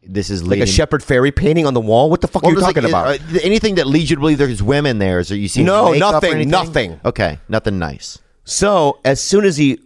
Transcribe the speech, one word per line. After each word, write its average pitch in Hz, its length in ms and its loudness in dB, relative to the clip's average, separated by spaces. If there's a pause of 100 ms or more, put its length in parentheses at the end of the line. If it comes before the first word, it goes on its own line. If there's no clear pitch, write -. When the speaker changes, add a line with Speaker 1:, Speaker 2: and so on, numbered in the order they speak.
Speaker 1:
this 95 260 -6
is 92 140 -4
Speaker 2:
Like 95 140 -2
a - 40 -2
Speaker 1:
leading" 120 120 2
Speaker 2:
Shepard 151 280 0
Fairey 135 320 2
painting 156 320 0
on 135 80 0
the 123 60 2
wall? 113 300 2
What 175 100 0
the 151 80 -2
fuck - 160 -4
Speaker 1:
Well, 175 80 4
Speaker 2:
are - 20 4
you 190 60 0
Speaker 1:
there's, 185 140 2
Speaker 2:
talking 147 100 0
Speaker 1:
like, 117 80 0
Speaker 2:
about? 92 160 0
Speaker 1:
uh, 143 240 -4
th-, 160 140 0
anything 214 300 0
that 151 120 0
leads 147 220 0
you 160 80 0
to - 20 -10
believe 151 180 2
there's 123 240 0
women 135 380 0
there? 92 200 0
Is 87 100 -4
there, 101 80 -4
you 101 100 -4
see 127 160 0
Speaker 2:
No, 190 280 2
Speaker 1:
makeup 165 180 2
or - 40 0
Speaker 2:
nothing, 160 200 0
Speaker 1:
anything? 151 180 -2
Speaker 2:
nothing. 156 540 -2
Speaker 1:
Okay, 90 420 -2
nothing 107 320 -4
nice. - 380 -10 (260)
Speaker 2:
So 180 600 0
as 131 160 0
soon 202 240 2
as 185 100 2
he 135 300 0